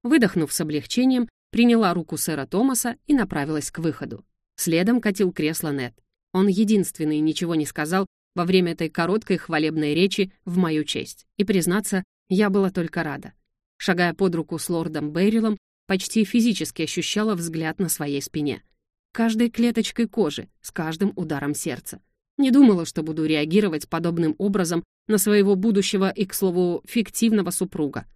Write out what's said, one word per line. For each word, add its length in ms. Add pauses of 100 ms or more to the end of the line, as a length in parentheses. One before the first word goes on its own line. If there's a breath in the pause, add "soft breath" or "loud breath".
Выдохнув 500
с 80
облегчением, 640 (240)
приняла 440
руку 240
сэра 260
Томаса 520 (100)
и 80
направилась 560
к 80
выходу. 480 (300)
Следом 440
катил 320
кресло 400
Нед. 220 (400)
Он 140
единственный 720
ничего 340
не 100
сказал 420 (280)
во 100
время 280
этой 180
короткой 480
хвалебной 560
речи 360 (140 loud breath)
в 140
мою 260
честь. 420 (120)
И, 60
признаться, 600 (240)
я 220
была 200
только 320
рада. 300 (440)
Шагая 380
под 200
руку 240
с 120
лордом 420
Беррилом, 460 (280)
почти 380
физически 580
ощущала 520
взгляд 440
на 100
своей 340
спине. 400 (500)
Каждой 380
клеточкой 580
кожи, 400 (120)
с 100
каждым 460
ударом 380
сердца. 460 (380)
Не 120
думала, 340
что 180
буду 240
реагировать 640
подобным 500
образом 440 (240)
на 120
своего 360
будущего 560
и, 140
к 100
слову, 520
фиктивного 640
супруга. 640